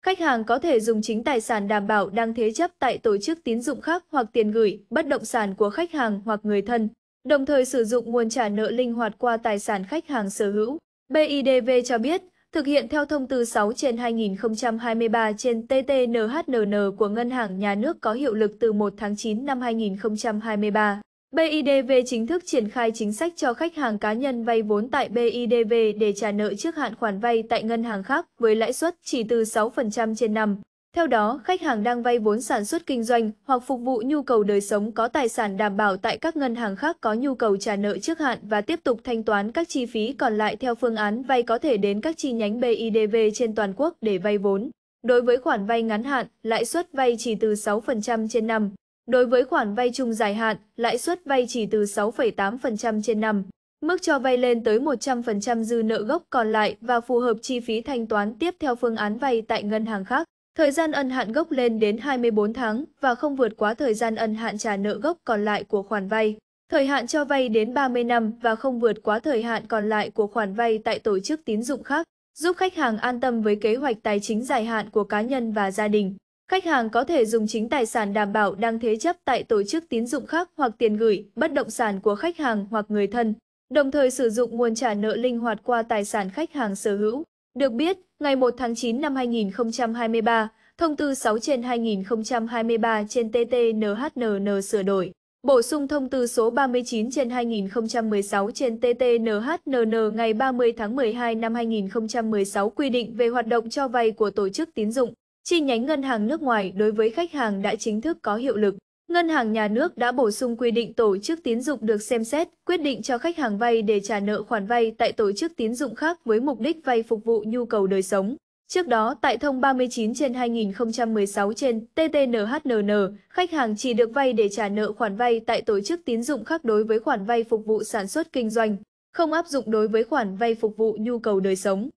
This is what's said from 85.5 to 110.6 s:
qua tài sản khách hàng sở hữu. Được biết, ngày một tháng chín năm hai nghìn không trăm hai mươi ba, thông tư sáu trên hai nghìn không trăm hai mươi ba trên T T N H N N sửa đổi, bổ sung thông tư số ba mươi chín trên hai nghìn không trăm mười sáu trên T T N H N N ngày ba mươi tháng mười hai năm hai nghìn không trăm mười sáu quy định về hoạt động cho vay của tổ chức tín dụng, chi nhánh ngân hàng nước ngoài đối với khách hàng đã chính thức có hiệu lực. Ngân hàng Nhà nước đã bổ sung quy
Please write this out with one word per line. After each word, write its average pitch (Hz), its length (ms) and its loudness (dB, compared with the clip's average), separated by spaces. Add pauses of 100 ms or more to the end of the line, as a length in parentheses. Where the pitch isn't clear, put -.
qua 233 180 0
tài 226 220 -2
sản 202 260 -4
khách 311 220 -6
hàng 220 240 -2
sở 202 200 -2
hữu. 220 260 -2 (360)
Được 269 140 2
biết, 320 260 0 (220)
ngày 285 160 2
một 247 200 2
tháng 240 180 -2
chín 233 260 -2
năm 285 160 -2
hai 254 100 -2
nghìn 226 240 0
không 226 220 -4
trăm 226 220 -2
hai 233 140 -2
mươi 226 140 0
ba, 220 260 2 (300)
thông 320 180 0
tư 285 180 -2
sáu 233 240 0
trên 247 240 0
hai 240 160 -2
nghìn 214 260 -2
không 220 200 -2
trăm 226 220 -2
hai 233 160 -4
mươi 226 160 0
ba 220 300 2
trên 226 240 -2
T - 40 0 (140)
T 254 40 2 (200)
N 214 80 0
H 214 220 -2 (120)
N 208 280 -2
N 202 180 0
sửa 196 200 0
đổi, 190 300 0 (300)
bổ 247 200 6
sung 277 260 -2
thông 277 200 -2
tư 254 180 0
số 233 240 2
ba 269 160 2
mươi 247 200 0
chín 233 240 -2
trên 269 200 -2
hai 247 140 -2
nghìn 214 240 -2
không 226 200 -4
trăm 226 220 -2
mười 208 120 0
sáu 202 280 0
trên 233 300 -4
T - 40 -2 (140)
T 254 40 2 (180)
N 226 60 -2
H 226 240 -2 (160)
N 247 240 2
N 220 260 0
ngày 226 180 0
ba 262 180 0
mươi 240 200 2
tháng 233 240 -4
mười 240 160 0
hai 233 220 -2
năm 226 200 -2
hai 240 120 -2
nghìn 214 220 -2
không 220 200 -4
trăm 220 220 -2
mười 202 140 2
sáu 202 260 -2
quy 277 200 -2
định 233 260 -2
về 233 120 2
hoạt 240 180 0
động 233 240 0
cho 277 180 -2
vay 233 220 2
của 208 200 0
tổ 196 180 0
chức 302 260 -4
tín 220 180 -2
dụng, 240 200 0 (320)
chi 339 160 2
nhánh 254 260 0
ngân 294 160 0
hàng 233 240 0
nước 311 160 -2
ngoài 220 340 0
đối 214 160 2
với 220 180 2
khách 339 220 -4
hàng 214 300 -2
đã 214 120 0
chính 214 260 -4
thức 294 220 -2
có 208 140 0
hiệu 240 200 0
lực. 208 180 2 (340)
Ngân 339 200 2
hàng 247 240 2
Nhà 214 160 0
nước 247 280 0
đã 240 160 0
bổ 247 180 2
sung 233 260 -2
quy 240 140 0